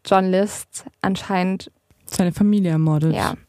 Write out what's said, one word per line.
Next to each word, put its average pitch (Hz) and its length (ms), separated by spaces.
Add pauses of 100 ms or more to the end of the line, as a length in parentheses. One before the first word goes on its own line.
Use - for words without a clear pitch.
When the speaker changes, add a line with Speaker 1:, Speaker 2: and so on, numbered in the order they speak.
Speaker 1:
John 190 240
List - 560 (160)
anscheinend 190 680 (360)
Speaker 2:
seine 175 260
Familie 208 380
ermordet. 156 440
Speaker 1:
Ja. - 200 (140)